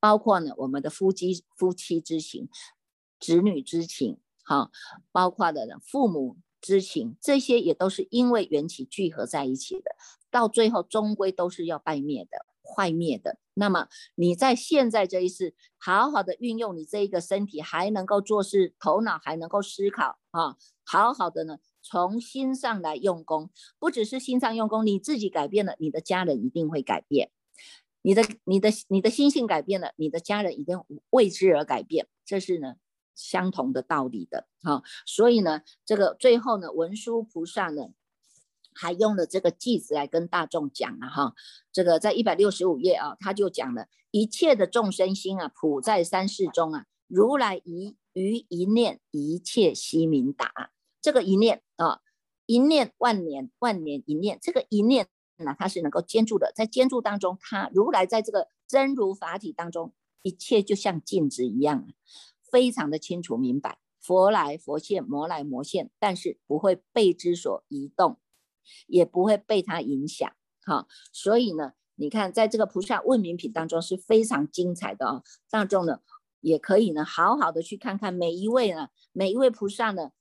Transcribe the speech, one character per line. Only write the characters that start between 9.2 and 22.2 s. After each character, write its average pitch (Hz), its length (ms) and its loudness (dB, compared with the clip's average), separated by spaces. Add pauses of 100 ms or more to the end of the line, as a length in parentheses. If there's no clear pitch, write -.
在 143 180 -4
一 131 100 -2
起 220 220 -10
的， - 180 -10 (360)
到 233 180 2
最 226 220 4
后 208 120 -2
终 214 320 -2
归 196 160 -2
都 180 180 -2
是 175 180 -8
要 165 120 -4
败 151 220 -4
灭 139 240 -6
的、 - 220 -14 (160)
坏 190 280 -2
灭 160 280 -2
的。 - 200 -6 (200)
那 202 120 2
么 180 180 0 (280)
你 175 180 2
在 254 200 4
现 247 360 2
在 208 160 2
这 185 140 -2
一 180 80 0
世， 185 260 -6 (240)
好 208 320 2
好 220 120 0
的 180 120 -4
运 226 240 -6
用 208 180 -4
你 160 80 -10
这 208 160 -4
一 196 80 0
个 185 120 -2
身 202 260 -2
体， 151 140 -10
还 170 300 -2
能 196 140 -2
够 202 160 2
做 202 220 0
事， 190 360 2
头 185 240 0
脑 190 200 -2
还 151 140 -6
能 165 120 -10
够 202 140 -2
思 196 280 -4
考 165 280 -4 (120)
啊， 160 260 -4 (280)
好 214 300 2
好 180 160 -2
的 160 140 -6
呢 156 140 -12 (220)
从 185 400 -2